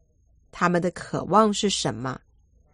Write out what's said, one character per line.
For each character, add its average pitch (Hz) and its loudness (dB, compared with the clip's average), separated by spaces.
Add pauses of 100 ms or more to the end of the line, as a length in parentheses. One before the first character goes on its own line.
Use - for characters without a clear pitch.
(520)
他 - 0
们 175 2
的 180 0
渴 - -8
望 208 4
是 202 0
什 151 -2
么？ 127 -8 (540)